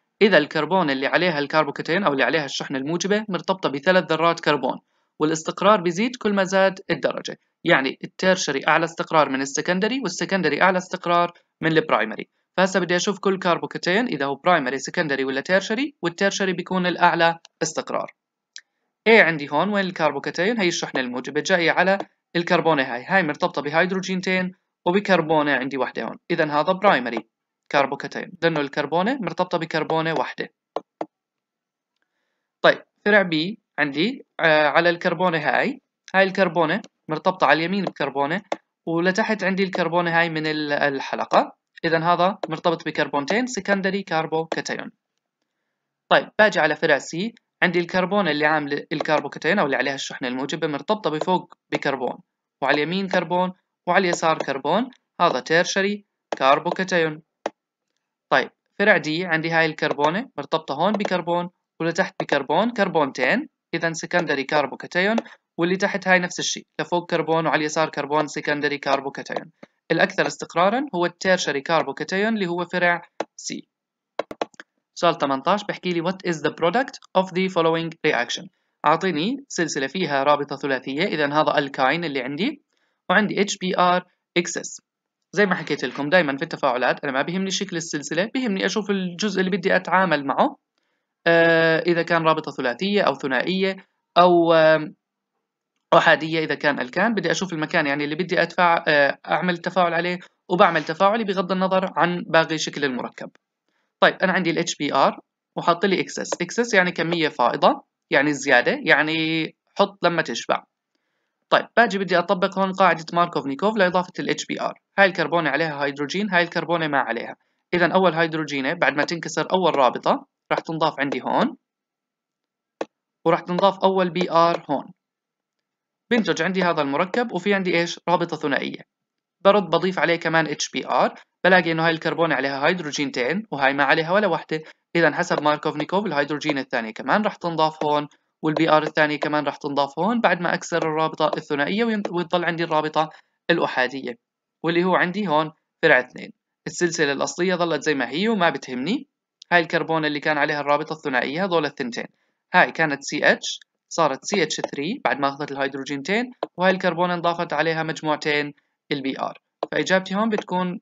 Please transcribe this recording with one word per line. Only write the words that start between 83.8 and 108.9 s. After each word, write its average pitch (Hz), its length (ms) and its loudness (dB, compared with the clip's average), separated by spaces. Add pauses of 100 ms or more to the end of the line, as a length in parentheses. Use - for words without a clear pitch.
اكس 175 220 -2
اس. - 220 -12 (520)
زي 202 140 2
ما 180 80 0
حكيت 151 300 -4
لكم 139 240 -4
دايمًا 147 280 2
في 135 60 -8
التفاعلات 139 640 0
أنا 143 80 -2
ما 131 100 0
بيهمني 190 280 -4
شكل 185 260 -6
السلسلة، 160 580 -4
بيهمني 196 320 -2
أشوف 196 240 -2
الجزء 190 500 -2
اللي 185 100 0
بدي 185 260 2
أتعامل 160 500 0
معه، 165 300 0 (680)
آه، 165 520 6
إذا 170 240 2
كان 165 200 0
رابطة 156 300 2
ثلاثية 180 500 0
أو 135 120 2
ثنائية 185 600 -2 (420)
أو، 175 340 6
آم، 156 420 4 (1000)
أحادية، 160 500 4
إذا 151 100 -2
كان 139 260 0
ألكان، 180 340 -2
بدي 180 160 0
أشوف 185 220 -4
المكان 156 340 0
يعني 143 180 -2
اللي 147 100 -4
بدي 170 280 0
أتفاع-، 170 460 2
آه، 143 300 4 (100)
أعمل 170 300 -2
تفاعل 170 360 0
عليه، 175 240 -2 (300)
وبعمل 170 360 4
تفاعلي 220 400 2
بغض 190 280 -2
النظر 185 440 0
عن 175 300 0
باقي 160 320 2
شكل 147 260 -4
المركب. 117 460 -6 (680)
طيب، 170 220 4
أنا 185 100 4
عندي 170 180 2
ال 160 80 0
اتش 175 180 -2
بي 139 180 -2
ار 160 260 2 (360)
وحاط 170 280 0
لي 190 160 2
اكس - 180 -6
اس، - 120 -6 (100)
اكس 175 200 -4
اس 240 140 -2
يعني 180 180 4
كمية 165 360 0
فائضة، 147 560 2 (260)
يعني 147 220 4
زيادة، 135 520 2
يعني 160 640 2 (320)